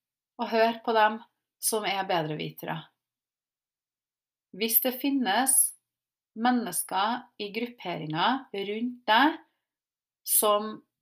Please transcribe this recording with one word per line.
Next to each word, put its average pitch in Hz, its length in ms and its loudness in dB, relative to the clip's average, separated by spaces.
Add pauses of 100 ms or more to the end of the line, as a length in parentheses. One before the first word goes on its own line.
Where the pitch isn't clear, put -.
(400)
å 226 100 -4
høre 233 360 2
på 233 100 0
dem 220 240 4 (420)
som 214 240 -2
er 190 240 -2
bedrevitere. 160 680 -4 (1800)
Hvis 320 240 0
det 262 160 0
finnes 262 600 0 (800)
mennesker 220 920 -2 (160)
i 202 100 -6
grupperinger 190 1000 -2
rundt 214 580 -6
deg 277 280 6 (920)
som 214 460 2 (280)